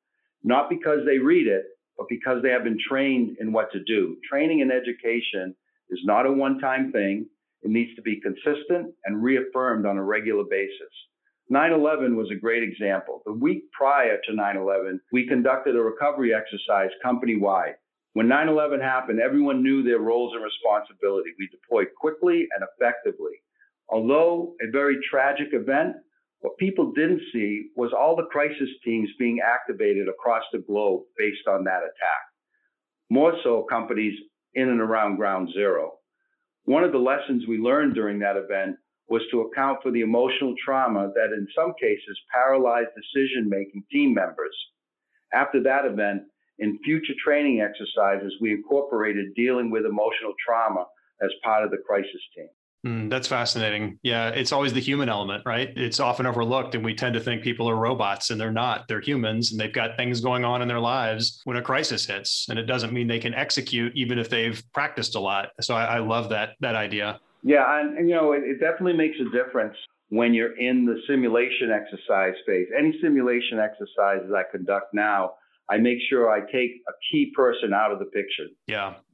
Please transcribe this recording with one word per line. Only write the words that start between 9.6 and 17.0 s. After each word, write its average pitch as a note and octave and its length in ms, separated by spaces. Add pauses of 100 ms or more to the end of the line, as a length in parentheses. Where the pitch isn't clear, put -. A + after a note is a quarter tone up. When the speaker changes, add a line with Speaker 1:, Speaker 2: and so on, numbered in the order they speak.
Speaker 1:
on G2+ 120
a G2 60
regular G#2+ 440
basis. G2 440 (580)
Nine D3+ 220
eleven D3 440
was G#2+ 160
a F#2+ 80
great A2+ 240
example. G2 600
The G#2 80
week C3 380
prior C3+ 540
to A2 100
nine G2+ 220
eleven, F#2+ 420 (120)
we B2 160
conducted B2+ 480
a A#2 60
recovery B2+ 520
exercise G2+ 560 (140)